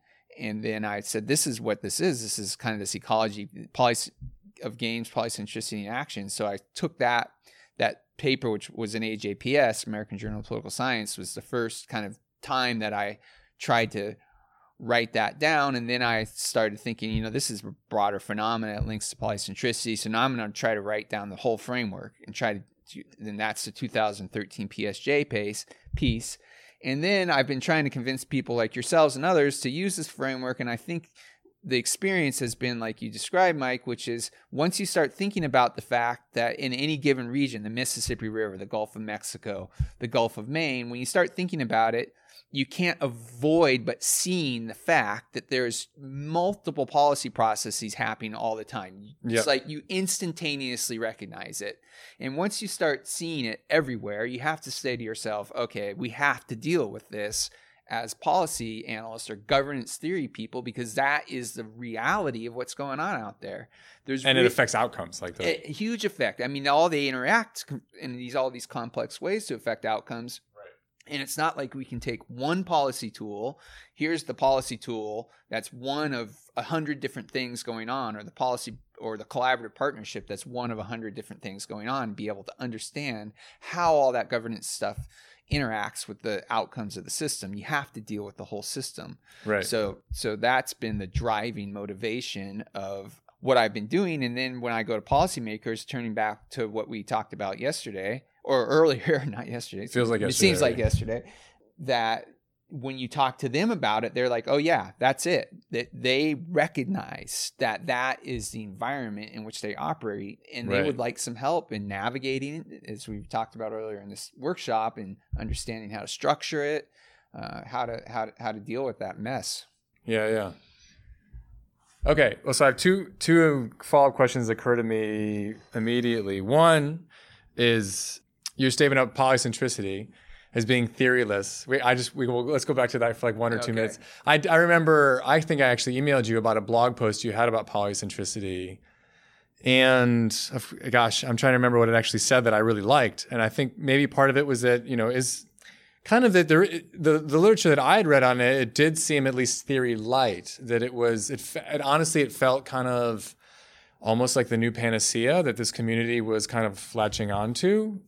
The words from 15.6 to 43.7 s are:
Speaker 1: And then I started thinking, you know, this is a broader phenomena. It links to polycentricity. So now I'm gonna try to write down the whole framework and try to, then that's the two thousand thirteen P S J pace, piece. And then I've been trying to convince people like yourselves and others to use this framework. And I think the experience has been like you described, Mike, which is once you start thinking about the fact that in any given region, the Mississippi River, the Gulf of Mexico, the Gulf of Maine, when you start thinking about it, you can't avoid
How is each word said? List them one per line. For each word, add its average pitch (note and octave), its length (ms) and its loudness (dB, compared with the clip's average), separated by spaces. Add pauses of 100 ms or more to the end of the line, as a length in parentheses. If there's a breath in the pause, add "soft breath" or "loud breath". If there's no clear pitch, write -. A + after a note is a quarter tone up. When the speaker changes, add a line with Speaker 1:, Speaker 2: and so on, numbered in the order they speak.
Speaker 1:
And A#2+ 160 -4
then B2 120 0
I A#2 200 2
started A2 560 -2
thinking, A2 320 -6
you A2 140 -2
know, A2 60 -6
this C3+ 200 -4
is G#2 140 -10
a G#2 100 -14 (140)
broader G2+ 320 0
phenomena. G#2+ 580 -2
It G#2+ 80 -4
links G#2+ 240 -6
to - 60 -12
polycentricity. G#2+ 840 -4
So - 100 -6
now A2+ 140 2
I'm C3 140 2
gonna G#2+ 160 -6
try A2+ 200 0
to G#2 80 0
write G#2+ 300 -6
down G2+ 200 -6
the F#2+ 60 -12
whole A2+ 220 0
framework G#2 540 -6 (120)
and - 80 -16
try G#2+ 300 -4 (300)
to, - 120 -16 (140)
then G#2 200 -10
that's G#2+ 260 -4
the G#2+ 80 -10
two - 160 -8
thousand G#2 420 -2
thirteen G#2 380 -8
P G#2+ 180 -6
S G2+ 140 -6
J C#3+ 240 0
pace, G#2 420 -4 (300 soft breath)
piece. A#2 420 -2 (460 soft breath)
And C#3 180 -2
then F#3 260 2
I've C3+ 200 4
been C#3 100 -2
trying D#3 240 4
to C#3 80 0
convince C3 320 -4
people B2+ 320 -2
like A2+ 220 0
yourselves D3+ 400 6
and C3+ 80 -2
others D3 380 4
to C3 60 -2
use F3+ 280 -2
this D#3 100 -6
framework. B2+ 540 -4
And A#2+ 100 -4
I A#2 60 -2
think E3 340 -8 (540 soft breath)
the C3 120 0
experience E3 600 0
has A#2+ 160 -2
been B2 240 -4
like A2+ 240 -8
you A#2 80 -8
described, E3+ 480 2
Mike, B2+ 260 -2
which A#2+ 220 -6
is A#2 240 -4 (220 soft breath)
once D#3 260 0
you G3 80 -4
start D#3 260 2
thinking G3 320 -2
about B2+ 300 4
the - 80 -10
fact A#2+ 520 -2
that A#2 260 0
in C3 120 -4
any C#3+ 240 -2
given C3 300 2
region, A#2+ 380 -2
the G#2+ 40 -6
Mississippi A#2 600 -4
River, G#2+ 280 -4
the G2 80 -12
Gulf G#2+ 300 -4
of A2 80 -10
Mexico, G2+ 680 -8 (280 loud breath)
the B2 80 -6
Gulf A#2 320 2
of G#2+ 100 -10
Maine, C3+ 400 -2
when B2 120 -8
you B2+ 40 -6
start F3 300 0
thinking F3+ 260 -4
about A2+ 360 2
it, - 160 -4 (380 soft breath)
you C3+ 160 -2
can't F3 340 -2
avoid B2+ 840 2